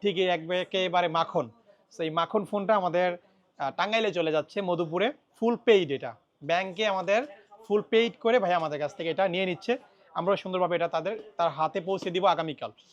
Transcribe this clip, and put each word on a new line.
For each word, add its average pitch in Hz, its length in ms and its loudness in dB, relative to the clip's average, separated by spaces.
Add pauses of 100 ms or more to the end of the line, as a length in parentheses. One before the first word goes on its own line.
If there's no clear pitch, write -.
থেকে 190 240 0
এক-, 175 260 -2
একেবারে 180 560 0
মাখন। 160 420 -2 (480)
So 170 60 -6
এই 160 60 -2
মাখন 170 360 0
ফোনটা 202 300 0
আমাদের, 180 420 2 (400)
আহ, 139 140 -2
টাঙ্গাইলে 208 400 0
চলে 165 200 -2
যাচ্ছে 151 300 -2
মধুপুরে, 175 520 -2 (260)
ফুল 233 160 2
পেইড 196 360 4
এটা। 127 240 -6 (280)
ব্যাংকে 185 440 -2
আমাদের 196 360 0 (440)
ফুল 208 140 2
পেইড 226 380 2
করে 233 200 4
ভাই 180 140 2
আমাদের 156 260 -2
কাছ 147 160 -6
থেকে 165 140 -4
এটা 185 180 2
নিয়ে 180 180 -2
নিচ্ছে। 185 320 -2 (360)
আমরা 180 220 0
সুন্দরভাবে 180 400 -2
এটা 170 120 0
তাদের, 175 500 -6
তার 170 140 2
হাতে 156 300 -2
পৌঁছে 185 300 -4
দিব 180 140 0
আগামীকাল। 160 460 0 (220)